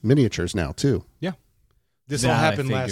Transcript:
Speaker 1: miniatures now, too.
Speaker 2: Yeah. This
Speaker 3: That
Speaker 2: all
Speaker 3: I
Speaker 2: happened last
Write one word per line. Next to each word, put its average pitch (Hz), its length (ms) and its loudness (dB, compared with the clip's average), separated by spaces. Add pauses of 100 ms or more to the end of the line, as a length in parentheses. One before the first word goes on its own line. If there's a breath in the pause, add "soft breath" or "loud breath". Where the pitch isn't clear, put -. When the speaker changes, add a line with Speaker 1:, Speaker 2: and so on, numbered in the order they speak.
Speaker 1:
miniatures 110 520 2
now, 82 180 -2
too. 131 320 -2 (160)
Speaker 2:
Yeah. 180 120 -4 (760)
This 131 140 -4
Speaker 3:
That 123 80 2
Speaker 2:
all 107 60 2
Speaker 3:
I - 20 2
Speaker 2:
happened 147 320 0
last 131 220 -2